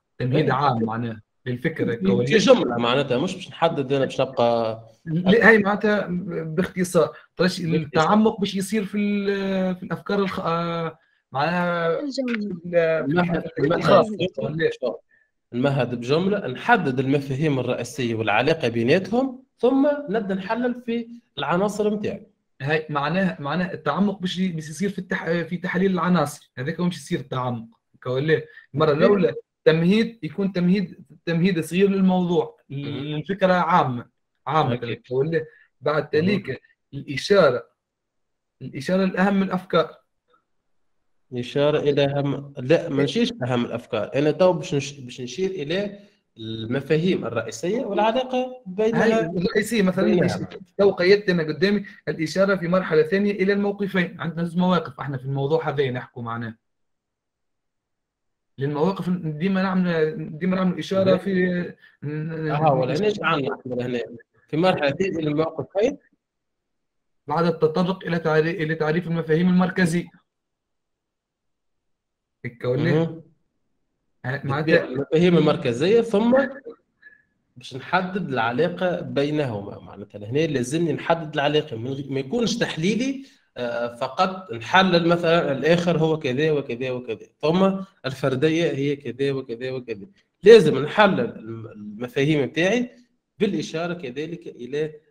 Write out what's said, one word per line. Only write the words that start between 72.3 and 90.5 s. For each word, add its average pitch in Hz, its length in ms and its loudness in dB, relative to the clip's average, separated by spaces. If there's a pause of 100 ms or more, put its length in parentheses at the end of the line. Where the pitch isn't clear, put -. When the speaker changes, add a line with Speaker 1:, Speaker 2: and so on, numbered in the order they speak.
Speaker 1:
هيك - 200 -12
ولا؟ 127 180 0
Speaker 2:
مهم. 160 380 0 (1040)
Speaker 1:
ها، 135 200 -4
معناتها 151 380 2
Speaker 2:
المفاهيم 165 540 4
المركزية، 147 640 4
ثم 240 460 2 (1080)
باش - 180 -16
نحدد 180 540 -2
العلاقة 147 720 -2
بينهما، 127 760 -4
معناتها 101 500 -16
هنا 135 100 0
لازمني 151 540 0
نحدد 156 400 -2
العلاقة، 147 440 0
من 123 160 -6
غ-، 139 180 -8
ما 135 80 -2
يكونش 202 380 -2
تحليلي، 226 680 -2 (320)
آه، 120 380 -4
فقط 185 580 -2
نحلل 170 540 4
مثلًا 170 440 2
الآخر 165 460 2
هو 156 220 2
كذا 147 320 0
وكذا 131 400 -4
وكذا، 120 360 -8 (140)
ثم 190 380 2 (260)
الفردية 147 640 0
هي 139 240 -2
كذا 135 360 -4
وكذا 131 400 -6
وكذا. 117 360 -10 (360)
لازم 175 340 10